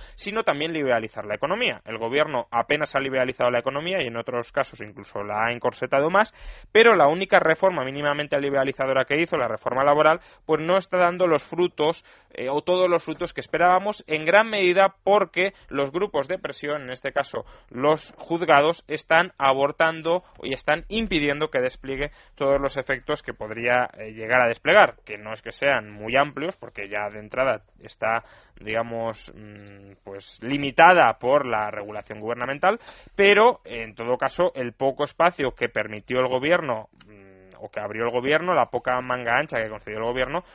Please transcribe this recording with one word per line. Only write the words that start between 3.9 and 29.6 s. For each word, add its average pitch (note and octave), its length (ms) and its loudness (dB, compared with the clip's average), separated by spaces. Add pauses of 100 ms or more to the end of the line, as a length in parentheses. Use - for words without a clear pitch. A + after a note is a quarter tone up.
y C3 60 -4
en A#2 100 -8
otros A#2+ 340 -6
casos - 300 -6
incluso G2+ 420 -12
la G#2 220 -2
ha A#2 60 0
encorsetado B2+ 580 -2
más, G3+ 240 2 (380)
pero A3+ 240 8
la D3+ 120 6
única F#3 320 4
reforma E3 440 2
mínimamente D3 560 -2
liberalizadora C3+ 640 0
que D3 160 0
hizo, E3+ 160 -2
la B2 100 0
reforma B2 360 -2
laboral, D3+ 360 4 (260)
pues D#3 160 0
no F3 160 0
está F#3 200 -2
dando F3+ 300 2
los D#3+ 160 2
frutos, E3 600 -2 (300)
eh, B2 160 -6
o D3 120 -2
todos F3+ 280 2
los E3+ 140 0
frutos D#3+ 300 -8
que C#3 80 -10
esperábamos, F#3 680 0
en D#3 180 -4
gran G#3 240 4
medida F#3+ 540 2
porque F#3+ 500 2 (160)
los C#3 220 -2
grupos D#3+ 360 -4
de F3+ 120 -6
presión, D3 440 -8
en B2+ 80 -12
este B2+ 200 -8
caso C3 340 -4 (240)
los D3 480 0
juzgados, D#3+ 680 2
están E3 500 0
abortando D#3 840 0 (200)
y C3 100 -6
están D3+ 360 -4
impidiendo D#3 600 -2
que C#3+ 100 -2
despliegue C3+ 520 -6 (240)
todos C#3 240 0
los C#3 180 -4
efectos C3+ 460 -6
que A#2+ 100 -12
podría, A#2 640 -2
eh, A2 160 -14
llegar A2 280 2
a A#2+ 60 4
desplegar, D#3 480 4 (100)
que G#2+ 120 -12
no G#2+ 160 -12
es A2 80 -14
que A2+ 100 -14
sean A#2+ 400 -2
muy G#2+ 240 -6
amplios, D3 420 -2
porque - 320 -14
ya G#2 200 -6
de G#2+ 100 -14
entrada A2 420 -2 (200)
está, A2+ 420 -4 (360)
digamos, A2+ 760 -8
mm, G2+ 580 -20 (100)